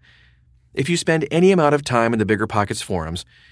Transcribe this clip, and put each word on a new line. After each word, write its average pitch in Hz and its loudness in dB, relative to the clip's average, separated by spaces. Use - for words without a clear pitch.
If 135 -4
you 170 0
spend 160 -2
any 180 4
amount 151 4
of 143 -2
time 117 0
in 113 0
the 107 0
BiggerPockets 104 -2
forums, 85 -6